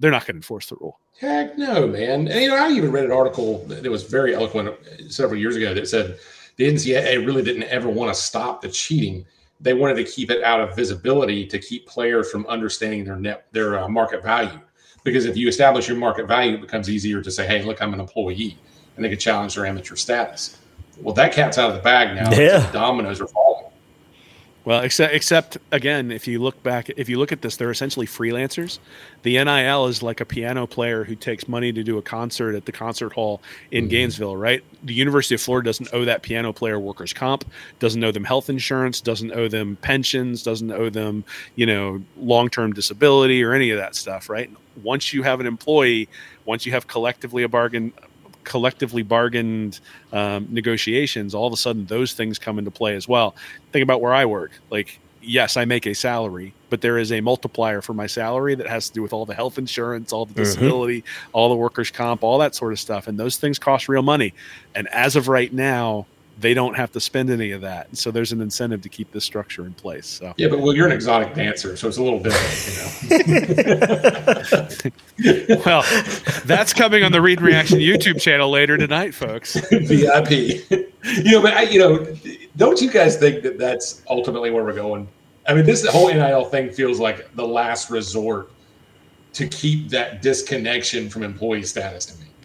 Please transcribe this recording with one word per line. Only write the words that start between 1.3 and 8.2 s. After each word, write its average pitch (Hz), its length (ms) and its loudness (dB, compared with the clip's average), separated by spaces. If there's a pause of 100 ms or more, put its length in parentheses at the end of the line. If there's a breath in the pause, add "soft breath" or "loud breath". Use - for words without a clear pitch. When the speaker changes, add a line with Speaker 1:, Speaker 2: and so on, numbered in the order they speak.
Speaker 2:
no, 220 300 0
man. 120 400 -2
And, 226 140 0
you 269 80 2
know, 269 80 2
I 311 140 2
even 170 200 2
read 135 140 0
an 123 60 0
article 123 560 0
that, - 140 -12
that 127 80 -6
was 104 140 -4
very 131 320 0
eloquent 107 400 -4 (340)
several - 300 -2
years 113 160 -2
ago 104 180 -2
that 101 140 -4
said 101 320 -2 (380 soft breath)
the 131 100 4
N 147 100 2
C 127 160 0
A 127 200 2
A 123 60 2
really 131 220 0
didn't 113 220 -2
ever 123 260 -4
wanna 107 240 -2
stop - 480 -6